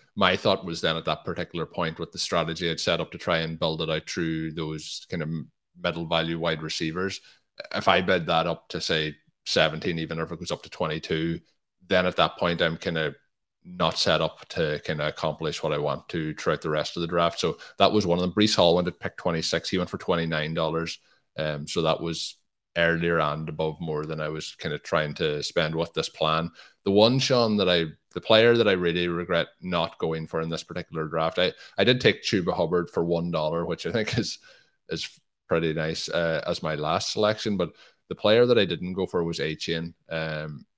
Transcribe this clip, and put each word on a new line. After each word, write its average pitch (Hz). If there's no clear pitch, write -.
my 95
thought 95
was 82
then 82
at 82
that 78
particular 85
point 82
with 85
the 90
strategy 85
I'd 80
set 85
up 82
to 85
try 85
and 80
build 80
it 80
out 80
through 80
those 78
kind 85
of 78
middle 85
value 82
wide 80
receivers, 85
if -
I 90
bid 90
that 82
up 82
to, 82
say, 78
seventeen, 80
even 80
if 80
it 85
goes 87
up 82
to -
twenty-two, 82
then 90
at 90
that 80
point 85
I'm 82
kinda 80
not 90
set 80
up -
to 76
kinda 76
accomplish 78
what 78
I 76
want 71
to 78
throughout 76
the 82
rest 76
of 87
the 85
draft. 85
So 82
that 98
was 101
one 85
of 90
them. 90
Breece 107
Hall 87
went 87
at -
pick -
twenty-six. 82
He 95
went 87
for 92
twenty-nine 82
dollars. 82
Um, 76
so 87
that 80
was -
earlier 85
and 76
above 78
more 78
than 78
I 78
was 78
kinda 76
trying 78
to 73
spend 80
with 80
this 78
plan. 80
The 98
one, 110
Sean, 120
that 95
I, 85
the 87
player 117
that 110
I 98
really 87
regret 87
not 85
going 80
for 80
in 80
this 80
particular 82
draft, 80
I, 90
I 98
did 123
take 110
Chuba 90
Hubbard 85
for 85
one 85
dollar, 82
which 85
I 87
think 110
is, -
is -
pretty 82
nice, 80
uh, 82
as 87
my 78
last 78
selection. 107
But 87
the 90
player 113
that 123
I 101
didn't 87
go 95
for 87
was 82
Achane. 82
Um, 78